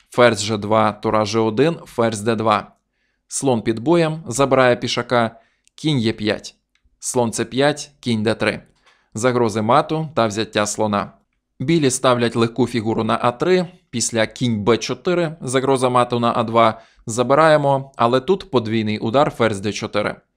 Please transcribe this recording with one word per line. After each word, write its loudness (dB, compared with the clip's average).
ферзь 4
Ж -2
два, 2
тура 0
Ж -2
один, 0
ферзь -2
Д -2
два. 0
Слон -2
під -2
боєм, 0
забирає 2
пішака, -2
кінь 0
Е 0
п'ять. -6
Слон -2
С -4
п'ять, -2
кінь -4
Д 0
три. -4
Загрози 0
мату 0
та 2
взяття -2
слона. -2
Білі 2
ставлять 0
легку 0
фігуру -2
на -2
А 0
три, 0
після -2
кінь -4
Б 4
чотири, -4
загроза 0
мату 0
на 0
А -2
два, 2
забираємо, 2
але 2
тут -2
подвійний 0
удар, 0
ферзь 0
Д -4
чотири. -4